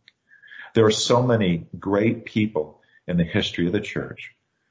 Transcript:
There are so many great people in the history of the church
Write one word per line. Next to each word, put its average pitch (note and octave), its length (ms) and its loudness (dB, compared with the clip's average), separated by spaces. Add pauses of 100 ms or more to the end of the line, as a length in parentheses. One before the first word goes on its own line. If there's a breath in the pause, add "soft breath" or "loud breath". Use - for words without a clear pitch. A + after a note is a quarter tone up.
(760 loud breath)
There A2+ 100 6
are A2 60 6
so B2 320 2
many G2+ 440 0 (120)
great A2 460 0
people G#2+ 560 -2 (260 soft breath)
in F2 80 -2
the F2 80 2
history E2+ 440 -2
of F2 40 -2
the G2+ 80 0
church - 540 -10 (380)